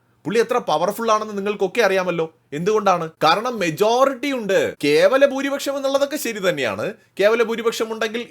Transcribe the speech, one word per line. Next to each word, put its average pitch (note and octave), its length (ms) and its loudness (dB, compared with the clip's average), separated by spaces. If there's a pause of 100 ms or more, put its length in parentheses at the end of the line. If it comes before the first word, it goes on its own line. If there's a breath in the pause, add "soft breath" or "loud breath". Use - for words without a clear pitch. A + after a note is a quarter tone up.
(260)
പുള്ളി G3+ 140 0
എത്ര A#3+ 180 0
പവർഫുൾ G3+ 540 0
ആണെന്ന് G#3+ 260 -2
നിങ്ങൾക്കൊക്കെ G3 440 -2
അറിയാമല്ലോ. F3+ 520 0 (200)
എന്തുകൊണ്ടാണ്? F3+ 560 0 (140)
കാരണം G#3+ 360 2
മെജോറിറ്റി A#3 720 2
ഉണ്ട്. F#3+ 520 0
കേവല F#3 420 4
ഭൂരിപക്ഷം C#4 520 -2
എന്നുള്ളതൊക്കെ C#4 400 -2
ശരി G#3 320 -4
തന്നെയാണ്. C3 440 -2 (260 soft breath)
കേവല A3+ 240 4
ഭൂരിപക്ഷം A3+ 500 -4
ഉണ്ടെങ്കിൽ A3 380 -6